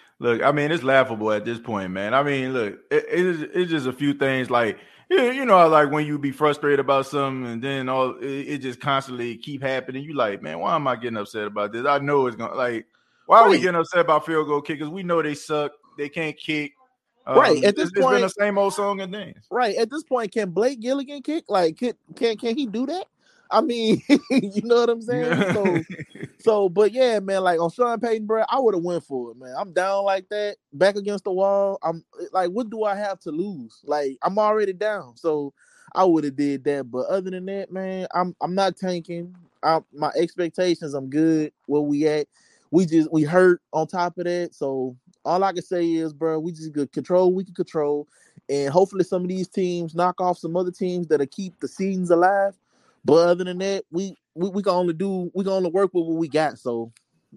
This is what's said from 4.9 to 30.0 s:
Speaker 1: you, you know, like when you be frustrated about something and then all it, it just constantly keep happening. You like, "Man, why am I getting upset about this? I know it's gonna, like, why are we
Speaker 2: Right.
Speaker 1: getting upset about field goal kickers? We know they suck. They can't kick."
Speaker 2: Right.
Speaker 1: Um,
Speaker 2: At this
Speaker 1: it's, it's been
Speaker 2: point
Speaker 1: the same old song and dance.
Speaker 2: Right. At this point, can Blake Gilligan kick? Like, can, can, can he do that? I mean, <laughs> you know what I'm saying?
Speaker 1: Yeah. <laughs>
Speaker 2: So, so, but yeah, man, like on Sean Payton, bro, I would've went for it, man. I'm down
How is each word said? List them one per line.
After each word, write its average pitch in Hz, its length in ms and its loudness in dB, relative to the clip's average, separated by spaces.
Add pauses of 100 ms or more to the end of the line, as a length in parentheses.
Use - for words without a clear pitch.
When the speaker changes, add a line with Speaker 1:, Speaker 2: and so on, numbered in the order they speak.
Speaker 1:
you, 269 220 2
you 269 140 -4
know, 185 240 8
like 151 220 6
when 151 140 0
you 147 140 -4
be 139 120 -4
frustrated 143 480 2
about 135 260 2
something 135 460 -4
and 113 120 -8
then 135 260 -6
all 131 280 0
it, - 80 -10
it 139 340 -6
just 123 220 -10
constantly 127 560 -4
keep 127 240 -12
happening. 131 420 -6
You 156 100 -14
like, 104 280 -2
"Man, 165 180 -10
why 170 160 0
am 147 120 -2
I 127 100 0
getting 117 200 -6
upset 104 300 -6
about 104 240 -4
this? 117 160 -6
I 143 120 2
know 139 280 0
it's 117 80 -6
gonna, 113 200 -10
like, 120 300 -4 (400)
why 202 140 8
are 226 80 10
we 196 80 6
Speaker 2:
Right. - 60 2
Speaker 1:
getting 175 180 0
upset 170 220 0
about 156 240 2
field 160 220 0
goal 147 140 -2
kickers? 151 280 -8
We 185 140 -10
know 170 180 0
they 151 140 -4
suck. 147 360 -4 (260)
They 147 120 -6
can't 156 280 -8
kick." 151 360 -6 (600)
Speaker 2:
Right. 156 240 6
Speaker 1:
Um, 135 60 -2
Speaker 2:
At 202 120 4
this - 100 -2
Speaker 1:
it's, 175 100 -6
it's 202 120 2
been 202 140 4
Speaker 2:
point - 0 -
Speaker 1:
the 190 80 0
same 202 280 -2
old 196 160 2
song 202 280 -4
and 185 120 -10
dance. - 380 -14
Speaker 2:
Right. 214 260 -2
At 226 120 0
this 294 140 -8
point, 240 280 -4
can 202 200 -4
Blake 226 280 0
Gilligan 269 440 -6
kick? 311 240 -4
Like, 175 300 2
can, 240 160 -2 (220)
can, 226 220 -2
can 226 180 -4
he 277 120 -4
do 220 180 -4
that? 339 200 -6 (440)
I 214 120 4
mean, 226 440 2
<laughs> 285 240 4
you 208 340 0
know 233 120 4
what 240 140 4
I'm 233 120 -2
saying? 240 380 0
Speaker 1:
Yeah. 277 80 4
<laughs> 180 40 0
Speaker 2:
So, 180 340 2 (520)
so, 208 320 2
but 202 220 4
yeah, 240 280 2
man, 196 240 -2
like 175 160 4
on 165 120 0
Sean 240 280 0
Payton, 226 280 -2
bro, 220 220 2
I 247 100 2
would've 196 240 2
went 170 200 -2
for 123 280 -8
it, 117 60 -20
man. 127 200 -18
I'm 185 160 -8
down 196 320 0